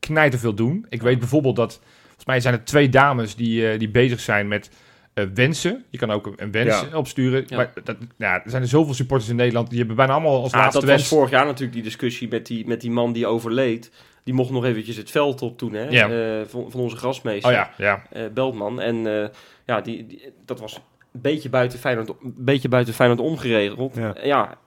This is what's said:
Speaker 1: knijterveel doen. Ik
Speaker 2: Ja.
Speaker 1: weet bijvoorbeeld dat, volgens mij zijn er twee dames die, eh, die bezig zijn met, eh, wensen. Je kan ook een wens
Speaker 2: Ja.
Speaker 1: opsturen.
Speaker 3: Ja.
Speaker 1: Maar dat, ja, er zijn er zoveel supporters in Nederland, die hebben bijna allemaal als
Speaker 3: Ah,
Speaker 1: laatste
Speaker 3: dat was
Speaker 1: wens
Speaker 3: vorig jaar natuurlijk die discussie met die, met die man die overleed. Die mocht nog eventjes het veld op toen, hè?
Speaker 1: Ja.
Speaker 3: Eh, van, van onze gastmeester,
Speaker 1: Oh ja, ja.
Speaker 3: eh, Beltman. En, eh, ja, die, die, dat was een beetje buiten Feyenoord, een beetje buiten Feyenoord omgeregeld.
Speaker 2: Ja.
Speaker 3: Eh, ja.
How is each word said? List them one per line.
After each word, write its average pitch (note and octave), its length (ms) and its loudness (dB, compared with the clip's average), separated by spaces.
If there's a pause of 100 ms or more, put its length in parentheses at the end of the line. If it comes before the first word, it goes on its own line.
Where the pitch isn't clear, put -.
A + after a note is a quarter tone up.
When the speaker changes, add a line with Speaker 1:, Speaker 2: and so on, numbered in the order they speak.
Speaker 1:
knijterveel B2+ 540 2
doen. B2+ 340 -2
Ik B2 120 -8
Speaker 2:
Ja. G#2+ 60 -8
Speaker 1:
weet B2+ 120 4
bijvoorbeeld B2+ 380 0
dat, - 240 -2 (260)
volgens - 180 -20
mij C3 160 0
zijn B2 140 2
er A2+ 100 -4
twee D3 240 4
dames C3 480 4
die, A2+ 340 0
eh, A2 80 -2
die A2 120 -2
bezig A#2+ 300 4
zijn G#2 280 0
met, G#2 220 -6 (440)
eh, G#2 100 -2 (100)
wensen. E3 560 0
Je B2+ 80 -14
kan A2+ 120 -2
ook G#2 260 -4
een G#2 140 -10
wens G#2+ 400 2
Speaker 2:
Ja. D#3+ 60 -8
Speaker 1:
opsturen. C3 500 -2
Speaker 3:
Ja. C3 100 -8
Speaker 1:
Maar A#2+ 160 -2 (120)
dat, A2 120 -8 (200)
ja, G2 180 -2 (100)
er G#2+ 60 -12
zijn B2+ 120 -4
er B2 60 -2
zoveel D3 260 4
supporters B2 360 -2
in A#2+ 60 -2
Nederland, A#2+ 320 2
die A#2+ 100 -4
hebben A2+ 180 -2
bijna C3 160 4
allemaal C#3+ 300 2
als B2+ 100 -4
Speaker 3:
Ah, A#2+ 80 4
Speaker 1:
laatste C3+ 200 4
Speaker 3:
dat C3+ 80 2
was C#3 100 8
Speaker 1:
wens C#3 100 -2
Speaker 3:
vorig C#3+ 220 4
jaar C#3 140 6
natuurlijk C3+ 280 -4
die A#2 100 -8
discussie A#2 460 -6
met A2+ 180 -6
die, A2+ 200 -8
met A#2 140 -4
die A#2+ 100 -6
man A#2+ 220 0
die A2+ 140 -2
overleed. A#2 640 -2 (340)
Die B2+ 100 -4
mocht B2+ 160 0
nog B2+ 140 -2
eventjes A2 320 -4
het G#2 140 -14
veld C#3+ 320 0
op A#2+ 160 -8
toen, A#2 140 -6
hè? G#2+ 160 -6
Speaker 1:
Ja. A#2+ 220 4
Speaker 3:
Eh, A2+ 360 -4
van, B2 240 -12
van B2 100 -8
onze A#2 160 -4
gastmeester, A#2+ 540 -2
Speaker 1:
Oh B2 60 4
ja, G2 200 0
ja. G2 260 -2 (100)
Speaker 3:
eh, A2+ 100 -10 (120)
Beltman. A#2+ 460 -4
En, A2 420 -2
eh, G#2+ 60 -6 (380)
ja, A2+ 140 0
die, A2+ 260 -10
die, - 260 -20 (120)
dat B2 160 -10
was G#2+ 160 -14
een - 440 -20
beetje C#3+ 280 -2
buiten B2+ 300 0
Feyenoord, A#2 300 -2
een - 280 -12
beetje C3 320 0
buiten A#2+ 260 2
Feyenoord A#2+ 260 4
omgeregeld. A#2+ 760 0
Speaker 2:
Ja. A2+ 180 -4
Speaker 3:
Eh, - 120 -8
ja. C3+ 280 0 (120)